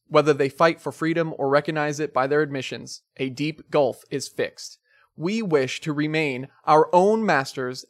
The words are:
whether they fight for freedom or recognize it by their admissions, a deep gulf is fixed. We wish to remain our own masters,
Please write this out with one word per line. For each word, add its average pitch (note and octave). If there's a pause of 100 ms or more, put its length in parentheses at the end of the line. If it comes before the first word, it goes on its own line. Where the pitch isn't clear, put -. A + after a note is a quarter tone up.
whether D3+
they C#3
fight E3+
for C#3+
freedom D#3+
or C#3
recognize D3
it D3
by C3
their D3
admissions, C3+ (160)
a C3+
deep D3
gulf C#3
is C#3
fixed. - (360)
We G3
wish D3+
to D#3
remain D3 (160)
our D#3
own G#3
masters, C3